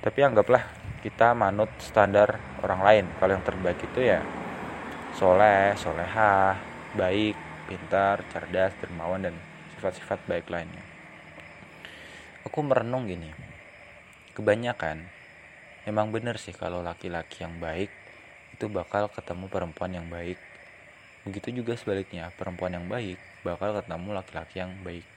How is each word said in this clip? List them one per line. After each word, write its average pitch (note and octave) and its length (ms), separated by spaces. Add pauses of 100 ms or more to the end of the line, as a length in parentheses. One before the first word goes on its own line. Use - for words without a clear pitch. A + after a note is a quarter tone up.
Tapi A#2+ 220
anggaplah B2 420 (400)
kita A#2 320
manut G#2 400
standar G2+ 640 (240)
orang F#2 160
lain. G2+ 240 (160)
Kalau F#2+ 160
yang F#2 80
terbaik F#2 400
itu A#2+ 160
ya F#2+ 240 (920)
soleh, G2 640
solehah, F#2+ 800 (320)
baik, G#2 400 (320)
pintar, G2 640
cerdas, F#2 560
dermawan, F2+ 400
dan F2 80 (400)
sifat-sifat - 560
baik F2 240
lainnya. E2+ 320 (1600)
Aku - 160
merenung B2 480
gini, E2 240 (1040)
kebanyakan G#2+ 720 (800)
emang G#2+ 240
bener A2+ 240
sih - 160
kalau F2 320
laki-laki E2+ 640
yang E2+ 80
baik E2+ 320 (640)
itu - 160
bakal G2+ 400
ketemu F#2 400
perempuan F2+ 480
yang E2+ 160
baik. E2+ 240 (880)
Begitu A#2 400
juga A#2 160
sebaliknya, F#2+ 560
perempuan F2+ 400
yang F2 80
baik G2 320 (240)
bakal F2+ 320
ketemu F#2+ 480
laki-laki F2 400
yang F#2 240
baik. F2 220 (100)